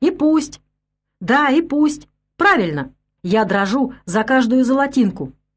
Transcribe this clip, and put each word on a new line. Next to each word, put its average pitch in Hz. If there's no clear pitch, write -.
"И 311
пусть! 302
Да, 269
и 311
пусть! 302
Правильно! 180
Я 208
дрожу 214
за 202
каждую 254
золотинку, 254